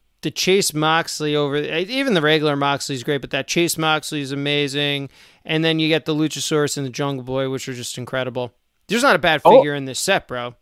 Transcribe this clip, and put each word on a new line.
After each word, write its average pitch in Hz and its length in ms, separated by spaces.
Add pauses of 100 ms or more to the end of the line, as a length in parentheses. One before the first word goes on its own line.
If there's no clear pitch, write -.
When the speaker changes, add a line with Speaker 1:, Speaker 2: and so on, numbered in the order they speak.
(240)
Speaker 1:
the 160 60
Chase 185 440
Moxley 151 640
over, 143 180
even 185 580
the 165 80
regular 151 360
Moxley 143 380
is 120 80
great, 143 180
but 135 100
that 165 160
Chase 170 300
Moxley 156 440
is 135 120
amazing. 143 760 (360)
And 160 180
then 160 160
you 160 80
get 156 180
the 160 80
Luchasaurus 147 640
and 143 80
the 127 60
Jungle 139 320
Boy, 131 260
which 131 200
are 131 40
just 120 240
incredible. 123 560 (340)
There's 233 160
not 247 120
a 170 40
bad 160 260
Speaker 2:
Oh. 196 140
Speaker 1:
figure 147 140
in 139 120
this 131 160
set, 190 260
bro. 120 340